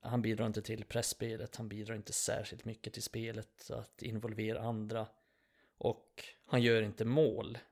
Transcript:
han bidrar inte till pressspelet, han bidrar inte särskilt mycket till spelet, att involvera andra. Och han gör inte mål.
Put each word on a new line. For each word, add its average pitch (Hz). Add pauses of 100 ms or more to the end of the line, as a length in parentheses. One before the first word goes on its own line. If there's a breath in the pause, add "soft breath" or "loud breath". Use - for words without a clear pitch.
han 117
bidrar 113
inte 104
till 113
pressspelet, 113
han 117
bidrar 107
inte 104
särskilt -
mycket 110
till 110
spelet, 113
att -
involvera 110
andra. 110 (680)
Och - (240)
han 123
gör 117
inte 107
mål. 113 (140)